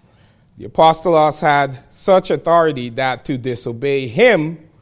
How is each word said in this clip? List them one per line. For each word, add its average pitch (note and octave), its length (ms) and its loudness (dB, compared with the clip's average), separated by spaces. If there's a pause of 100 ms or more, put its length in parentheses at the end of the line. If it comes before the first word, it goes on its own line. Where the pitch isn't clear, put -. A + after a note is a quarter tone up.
(580)
The A2 100 -16
apostolos D#3+ 720 2
had C#3+ 380 0 (100)
such F#3 440 0
authority D#3 580 0
that B2+ 360 -4
to C#3 120 -4
disobey B2+ 720 -6
him E3 600 0 (140)